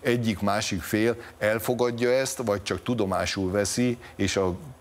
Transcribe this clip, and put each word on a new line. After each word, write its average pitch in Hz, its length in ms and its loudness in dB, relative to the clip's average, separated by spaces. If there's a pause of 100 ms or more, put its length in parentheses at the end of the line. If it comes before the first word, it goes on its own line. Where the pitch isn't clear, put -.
egyik-másik 107 800 0
fél 110 340 2 (220)
elfogadja 120 720 0
ezt, 131 340 0
vagy 101 180 0
csak 92 200 -4
tudomásul 95 680 0
veszi, 117 460 0 (180)
és 98 220 0
a 92 180 2 (260)